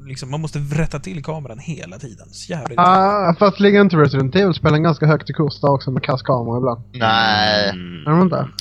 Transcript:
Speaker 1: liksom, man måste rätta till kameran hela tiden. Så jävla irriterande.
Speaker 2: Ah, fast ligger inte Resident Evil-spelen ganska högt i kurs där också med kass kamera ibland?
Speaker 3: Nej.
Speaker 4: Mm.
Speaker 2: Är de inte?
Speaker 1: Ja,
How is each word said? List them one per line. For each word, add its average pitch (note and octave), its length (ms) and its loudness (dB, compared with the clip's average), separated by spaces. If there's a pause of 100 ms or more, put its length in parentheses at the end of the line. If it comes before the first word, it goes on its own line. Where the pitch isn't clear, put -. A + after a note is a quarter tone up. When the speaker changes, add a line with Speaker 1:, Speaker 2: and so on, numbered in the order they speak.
Speaker 1:
liksom, C3 240 -12
man D3+ 100 -4
måste D3+ 180 -6
rätta D3+ 400 -4
till E3+ 240 -12
kameran C#3+ 360 -10
hela C3 400 -12
tiden. A2+ 320 -18
Så - 200 -14
jävla D3+ 160 -8
irriterande. F#3+ 640 2
Speaker 2:
Ah, E3+ 100 4
fast G3+ 200 2
ligger G3+ 220 6
inte F#3+ 140 4
Resident C3+ 400 2
Evil-spelen D#3+ 480 2
ganska D#3+ 240 2
högt D3+ 220 2
i C#3 40 -6
kurs D3 280 -4
där C#3+ 100 2
också C3+ 200 -2
med B2 120 -4
kass C3 180 -4
kamera A#2+ 360 -2
ibland? B2 240 -4 (120)
Speaker 3:
Nej. G#2+ 760 2
Speaker 4:
Mm. F2 380 -10
Speaker 2:
Är D3+ 40 0
de E3+ 100 4
inte? F3 140 2
Speaker 1:
Ja, C3 120 -4 (140)